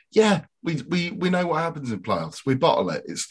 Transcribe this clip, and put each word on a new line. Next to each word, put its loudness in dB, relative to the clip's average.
Yeah, 4
we, -2
we, 0
we 0
know 2
what 0
happens -4
in -4
playoffs. -4
We 2
bottle 2
it. -4
It's, -10